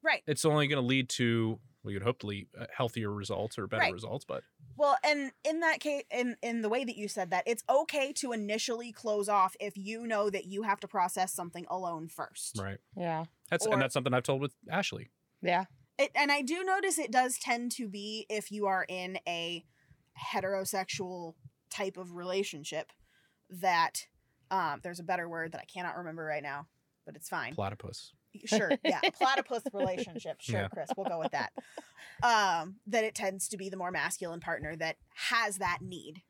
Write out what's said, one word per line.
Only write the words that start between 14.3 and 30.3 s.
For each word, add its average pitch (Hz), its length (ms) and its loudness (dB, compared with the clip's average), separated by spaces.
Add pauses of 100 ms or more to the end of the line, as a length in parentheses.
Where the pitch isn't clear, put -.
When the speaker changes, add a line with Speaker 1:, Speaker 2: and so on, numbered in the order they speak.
Speaker 2:
with 143 120 -4 (160)
Ashley. - 400 -2 (320)
Speaker 3:
Yeah. 175 240 4 (320)
Speaker 1:
It, 285 180 4
and 285 160 4
I 285 100 4
do 320 220 0
notice 370 360 2
it 254 120 -2
does 254 280 4
tend 240 340 0
to 233 140 -4
be 208 420 -6
if 208 220 -2
you 208 160 -2
are 190 220 2
in 185 380 -6
a 170 360 -4 (680)
heterosexual 190 1040 -2 (340)
type 190 280 -4
of 180 180 -12
relationship 175 760 -2 (580)
that, 185 580 2 (440)
um, 170 320 0
there's 175 160 -8
a 175 40 -10
better 175 260 -2
word 165 240 -4
that - 80 -10
I - 40 -14
cannot 180 320 -6
remember 165 260 -8
right 151 200 -2
now, 143 240 -6 (380)
but 156 100 -14
it's 151 140 -14
fine. 135 240 -4
Speaker 2:
Platypus. 98 600 -6 (320)
Speaker 1:
Sure, 214 260 4 (120)
yeah, 190 200 2
a - 80 4
Speaker 3:
<laughs> - 0 -
Speaker 1:
platypus 269 500 2 (120)
relationship. 226 680 -2